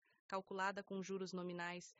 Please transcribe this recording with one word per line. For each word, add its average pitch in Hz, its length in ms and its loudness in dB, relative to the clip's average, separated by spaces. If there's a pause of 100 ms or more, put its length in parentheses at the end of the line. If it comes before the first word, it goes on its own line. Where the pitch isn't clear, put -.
(280)
calculada 196 540 2
com 190 220 -2
juros 185 300 -2
nominais 175 680 -2